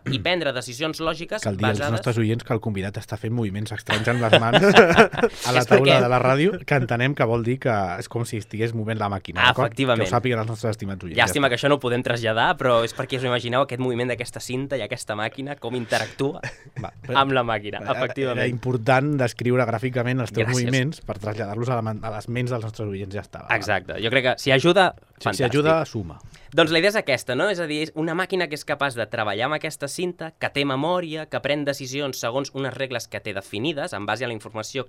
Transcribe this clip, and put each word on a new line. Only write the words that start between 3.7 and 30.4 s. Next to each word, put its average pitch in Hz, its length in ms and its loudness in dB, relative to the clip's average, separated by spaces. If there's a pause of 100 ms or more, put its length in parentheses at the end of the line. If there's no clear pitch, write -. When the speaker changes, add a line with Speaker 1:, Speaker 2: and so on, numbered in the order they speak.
Speaker 2:
estranys 107 380 -2
amb 120 100 0
les 110 160 6
mans 120 240 6
Speaker 1:
<laughs> 190 840 6
Speaker 2:
a 123 80 2
la 123 80 6
Speaker 1:
És - 20 -2
Speaker 2:
taula 135 140 8
Speaker 1:
perquè 135 240 6
Speaker 2:
de 123 80 2
la 127 100 4
ràdio, 143 300 4 (100)
que 147 160 2
entenem 123 400 0
que 131 80 4
vol 117 160 2
dir 123 220 0
que 120 100 2 (240)
és 117 140 -8
com 117 160 -2
si 113 100 -6
estigués 107 400 -4
movent 107 220 -2
la 104 100 0
màquina, 95 380 -4
d'acord? 127 240 2
Speaker 1:
Efectivament. 120 320 2
Speaker 2:
Que 92 80 0
ho - 20 2
sàpiguen 120 300 0
els 113 80 -4
nostres 110 240 -4
estimats 98 320 -8
oients. 82 100 -2
Speaker 1:
Llàstima 123 300 4
Speaker 2:
Ja - 20 4
Speaker 1:
que 117 80 0
això 143 140 2
no 143 80 4
ho - 20 -8
podem 123 240 0
traslladar, 117 540 2
però 127 160 4 (100)
és - 80 -10
perquè 131 240 -4
us 127 80 -4
imagineu 123 400 0
aquest 123 160 -6
moviment 123 320 -2
d'aquesta 120 240 -8
cinta 131 400 -6
i 104 80 -4
aquesta 113 320 -6
màquina, 135 400 -6
com 117 160 -6
interactua 123 640 -2 (240)
Speaker 2:
<laughs> - 220 -12
Va, - 80 -10 (100)
però 127 220 -2
Speaker 1:
amb 135 100 0
la 127 80 2
màquina, 104 400 -4
Speaker 2:
era, 113 160 -2
Speaker 1:
efectivament. 127 460 -2
Speaker 2:
era - 100 0
important 127 640 2
descriure 123 480 0
gràficament 123 560 -2
els 107 80 -6
teus 110 160 0
Speaker 1:
Gràcies. 123 240 2
Speaker 2:
moviments 135 320 0
per - 160 -8
traslladar-los 107 560 -4
a 117 80 0
la 110 80 -4
man-, 107 160 -6
a 107 80 -6
les 107 160 -10
ments 123 240 -2
dels 113 80 -4
nostres 110 320 -6
oients, 98 240 -8
ja 98 80 -10
està. - 220 -16
Va. 113 100 2
Speaker 1:
Exacte, 95 400 -2
jo 113 160 0
crec 127 160 4
que 113 80 0
si 135 160 2
ajuda, 165 380 6 (240)
Speaker 2:
Si, - 60 -20
si - 80 -16
Speaker 1:
fantàstic. 113 180 0
Speaker 2:
ajuda, 147 260 4 (140)
suma. 87 300 -8 (340)
Speaker 1:
Doncs 156 200 4
la 170 60 4
idea 185 140 4
és 214 40 -4
aquesta, 135 400 0
no? 165 120 2
És 190 120 -2
a 170 80 -2
dir, 151 280 -2
una 160 180 -2
màquina 180 340 -2
que 147 80 -6
és - 120 -14
capaç 139 280 -2
de 110 120 -2
treballar 110 400 -2
amb 151 80 0
aquesta 151 320 -6
cinta, 175 500 -6
que 117 140 -2